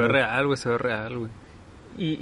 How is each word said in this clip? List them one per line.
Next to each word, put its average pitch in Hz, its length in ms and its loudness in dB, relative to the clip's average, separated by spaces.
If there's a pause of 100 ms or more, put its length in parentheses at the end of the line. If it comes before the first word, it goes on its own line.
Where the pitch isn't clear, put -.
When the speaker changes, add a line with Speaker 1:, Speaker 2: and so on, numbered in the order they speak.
Speaker 1:
ándale. 120 80 4
Speaker 2:
real, 131 340 2
güey, 139 100 2
se 123 120 -4
ve 120 100 2
real, 117 400 -4
güey. 113 120 -6 (680)
Speaker 3:
Y, 175 80 -2 (160)